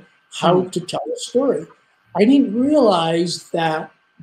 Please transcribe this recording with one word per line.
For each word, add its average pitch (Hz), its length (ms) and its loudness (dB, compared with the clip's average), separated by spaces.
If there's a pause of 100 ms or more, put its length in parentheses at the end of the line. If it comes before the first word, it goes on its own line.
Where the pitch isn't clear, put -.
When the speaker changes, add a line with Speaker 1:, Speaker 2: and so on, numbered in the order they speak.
(300)
Speaker 1:
how 175 300 2
Speaker 2:
Mm-hmm. 185 100 -6
Speaker 1:
to 180 100 -4
tell 160 220 -8 (100)
a - 60 -8
story. 240 480 -2 (480)
I 185 100 4
didn't 254 300 4
realize 180 960 0
that 165 400 -4 (320)